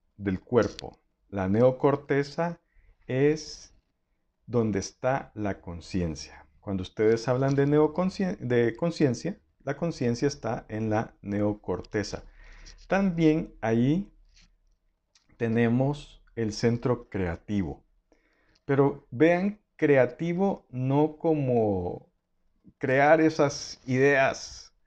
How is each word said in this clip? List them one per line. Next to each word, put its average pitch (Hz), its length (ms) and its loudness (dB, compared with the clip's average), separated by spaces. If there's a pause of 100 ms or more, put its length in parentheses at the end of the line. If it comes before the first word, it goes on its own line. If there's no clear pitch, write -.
(200)
del 98 200 -2
cuerpo. - 600 -2 (320)
La 95 180 -2
neocorteza 139 1120 0 (460)
es 143 640 -2 (760)
donde 113 340 0
está - 540 -4
la 101 280 -6
conciencia. 85 800 -8 (160)
Cuando 98 220 -6
ustedes 113 460 0
hablan 135 260 0
de 139 120 2
neoconcien-, 156 760 0
de 120 360 0
conciencia, 160 640 -2 (240)
la 143 140 -6
conciencia 135 500 -2
está 117 400 -8
en 110 220 -4
la 107 320 -2
neocorteza. 101 1000 -4 (640)
También 170 760 2
ahí 123 500 0 (1300)
tenemos 120 840 0 (120)
el 110 180 -2
centro 117 560 -2
creativo. 90 760 -4 (840)
Pero 139 440 2
vean 175 500 2 (160)
creativo 165 920 0
no 139 480 0
como 120 960 -2 (640)
crear 139 460 4
esas 156 640 0
ideas 135 880 0 (120)